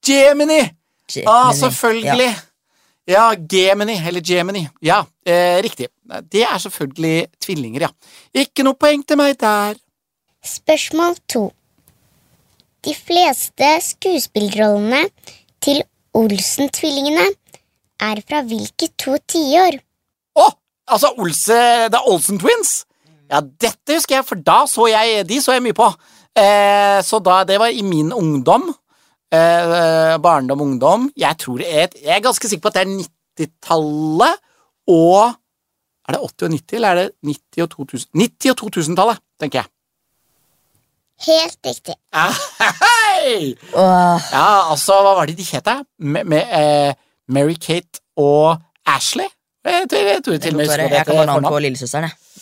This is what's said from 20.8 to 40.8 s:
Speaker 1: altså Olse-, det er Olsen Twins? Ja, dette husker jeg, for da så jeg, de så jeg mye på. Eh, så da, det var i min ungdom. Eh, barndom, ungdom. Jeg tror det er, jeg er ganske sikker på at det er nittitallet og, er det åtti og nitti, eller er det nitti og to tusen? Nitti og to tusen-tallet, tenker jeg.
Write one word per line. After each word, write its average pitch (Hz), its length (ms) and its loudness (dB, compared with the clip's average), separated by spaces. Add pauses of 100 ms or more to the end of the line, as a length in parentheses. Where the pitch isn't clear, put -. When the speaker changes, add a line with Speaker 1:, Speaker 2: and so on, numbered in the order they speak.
Speaker 1:
altså 269 240 0
Olse-, 233 800 0
det 240 80 2
er - 80 -2
Olsen 196 320 0
Twins? 427 460 -2 (440)
Ja, 147 140 0
dette 226 560 -4
husker 269 220 0
jeg, 247 40 -6
for 202 140 -10
da 175 240 4
så 233 240 0
jeg, 220 400 0
de 254 160 -4
så 262 160 2
jeg 247 80 -4
mye 202 80 -2
på. 220 160 4 (440)
Eh, 202 680 4
så 220 160 -2
da, 185 240 4
det 190 160 0
var 226 140 2
i 240 100 -6
min 160 320 -2
ungdom. 160 540 0 (600)
Eh, 165 840 2
barndom, 147 460 0
ungdom. 151 540 0
Jeg 156 200 -2
tror 123 220 -10
det 156 80 -8
er, 165 300 0
jeg 147 180 -4
er 208 80 -2
ganske 247 240 -2
sikker 196 160 -6
på 214 80 0
at - 60 -2
det 185 80 0
er 196 80 -8
nittitallet 160 1500 -4 (480)
og, 190 460 4 (760)
er 135 80 -4
det 285 80 -6
åtti - 240 -8
og 160 60 -2
nitti, - 240 -8
eller 226 100 0
er 180 140 2
det 190 80 -4 (180)
nitti - 340 -8
og 170 80 -2
to - 160 -14
tusen? - 280 -14
Nitti 233 360 0
og 254 80 2
to 208 120 -10
tusen-tallet, 180 500 -2 (220)
tenker 139 180 -4
jeg. 107 100 -10 (1500)